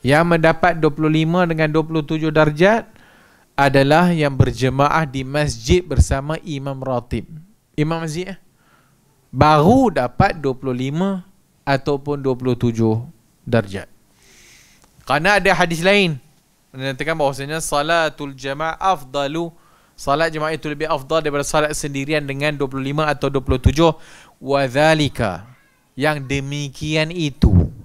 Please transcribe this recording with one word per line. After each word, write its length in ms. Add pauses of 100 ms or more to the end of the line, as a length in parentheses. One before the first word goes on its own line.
Yang 320
mendapat 480
dua 80
puluh 240
lima 320
dengan 240
dua 160
puluh 160
tujuh 320
darjat 560 (640)
adalah 640
yang 160
berjemaah 720
di 240
masjid 560
bersama 560
imam 400
ratib. 480 (480)
Imam 240
masjid, 320
eh? 60 (920)
Baru 640
dapat 480
dua 160
puluh 160
lima 480 (480)
ataupun 480
dua 160
puluh 240
tujuh 400 (480)
darjat. 480 (1120)
Kerana 320
ada 160
hadis 320
lain 320 (560)
menyatakan 400
bahawasanya 480
salatul 720
jamaah 480
afdalu, 720 (480)
salat 320
jemaah 240
itu 80
lebih 240
afdal 320
daripada 240
salat 320
sendirian 480
dengan 320
dua 160
puluh 160
lima 160
atau 240
dua 160
puluh 160
tujuh. 320 (480)
Wa 240
dzalika, 800 (480)
yang 320
demikian 880
itu. 560 (160)